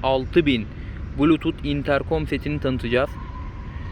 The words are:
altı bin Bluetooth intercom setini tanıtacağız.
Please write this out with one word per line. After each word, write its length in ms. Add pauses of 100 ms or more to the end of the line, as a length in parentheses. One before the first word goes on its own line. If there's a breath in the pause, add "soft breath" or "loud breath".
altı 420
bin 200 (540 loud breath)
Bluetooth 460
intercom 640
setini 320
tanıtacağız. 500 (840 loud breath)